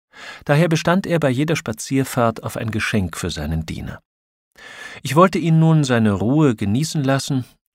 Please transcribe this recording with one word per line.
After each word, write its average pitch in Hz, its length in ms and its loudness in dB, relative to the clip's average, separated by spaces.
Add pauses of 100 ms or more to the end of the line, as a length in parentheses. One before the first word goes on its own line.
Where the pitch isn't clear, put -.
(460)
Daher 156 220 2
bestand 170 380 0
er 165 140 0
bei 147 80 2
jeder 147 280 0
Spazierfahrt 120 840 -2
auf - 140 -10
ein 110 140 -6
Geschenk 101 480 -4
für 90 100 -4
seinen 78 380 -4
Diener. - 340 -10 (1040)
Ich - 120 -4
wollte 185 240 4
ihn 160 200 4
nun 160 260 6
seine 117 280 2
Ruhe 120 440 2
genießen 131 480 -2
lassen 135 400 -2 (300)